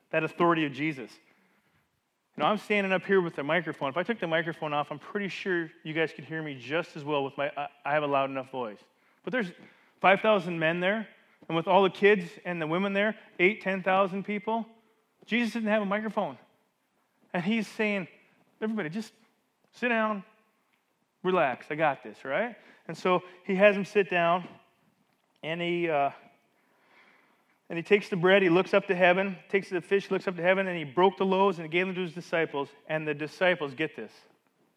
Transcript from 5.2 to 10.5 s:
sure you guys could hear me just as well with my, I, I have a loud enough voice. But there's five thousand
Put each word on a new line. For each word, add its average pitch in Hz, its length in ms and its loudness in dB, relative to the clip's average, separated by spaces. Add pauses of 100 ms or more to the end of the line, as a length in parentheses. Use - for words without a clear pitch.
sure 170 440 -4 (120)
you 156 100 -8
guys 156 200 0
could 156 100 -16
hear 160 200 -8
me 147 100 -8
just 135 420 -6
as 156 80 -10
well 143 200 0
with 135 120 -6
my, 143 220 -2
I, 143 100 -6 (160)
I 143 100 -2
have 151 100 2
a 147 40 -2
loud 139 220 2
enough 135 220 -8
voice. 117 260 -8 (460)
But 185 100 -6
there's 208 180 -2 (500)
five 190 200 6
thousand 180 380 0